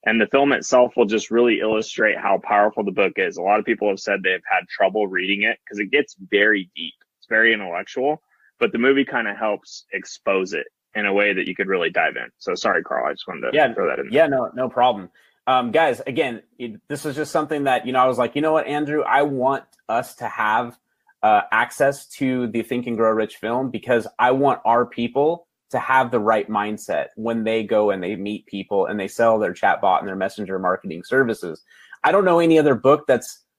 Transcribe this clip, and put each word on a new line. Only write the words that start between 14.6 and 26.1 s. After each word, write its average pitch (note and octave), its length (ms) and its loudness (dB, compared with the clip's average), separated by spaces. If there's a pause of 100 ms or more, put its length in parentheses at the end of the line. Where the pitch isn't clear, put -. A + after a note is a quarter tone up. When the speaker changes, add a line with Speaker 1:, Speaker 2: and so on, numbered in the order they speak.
Speaker 2:
problem. A2+ 400 0 (380)
Um, B2+ 260 0
guys, D3+ 340 2
again, C3+ 360 -4 (160)
it, A#2 300 -12
this C#3+ 180 -8
is C#3+ 100 -6
just D3 160 -6
something D3+ 320 -2
that, C3 220 0
you C3 60 -6
know, B2+ 80 2
I C3 60 6
was B2 120 0
like, A#2+ 180 0
"You D3 60 -2
know D#3 100 2
what, D#3 140 2
Andrew, D3 360 -2
I C#3+ 200 4
want C3+ 420 -2 (240)
us A#2+ 280 -4
to A#2+ 120 -10
have, A#2 500 -2 (440)
uh, G#2+ 200 6 (100)
access C#3 560 0
to B2+ 400 -2
the A2 140 -2
Think A#2+ 260 -4
and A#2 80 -4
Grow A2 160 4
Rich A2 240 -2
film A#2+ 340 -4
because A#2 360 0 (120)
I B2 140 4
want C3+ 320 2
our A#2+ 220 4
people C#3 600 -2 (240)
to B2+ 80 -4
have C3 320 0